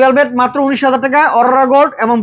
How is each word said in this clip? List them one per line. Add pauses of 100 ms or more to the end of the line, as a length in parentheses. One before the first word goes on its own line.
Velvet (120)
মাত্র (100)
উনিশ
হাজার
টাকায়, (100)
Aurora
Gold (120)
এবং